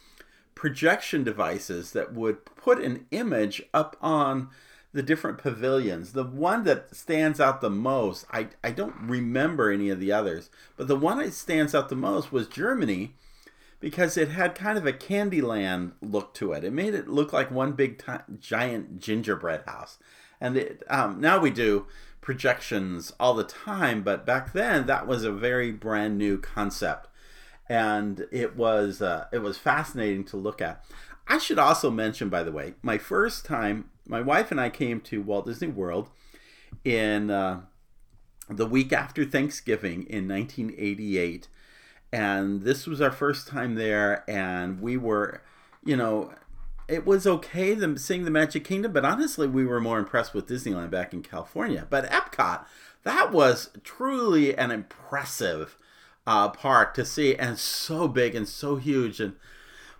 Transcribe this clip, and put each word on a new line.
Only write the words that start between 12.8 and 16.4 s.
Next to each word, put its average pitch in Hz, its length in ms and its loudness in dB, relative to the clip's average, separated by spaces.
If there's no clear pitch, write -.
because 165 340 0
it 156 140 2
had 175 260 -2
kind 214 220 -2
of 170 80 -2
a 135 80 2
Candyland 117 960 0
look 101 340 -4
to 92 180 -2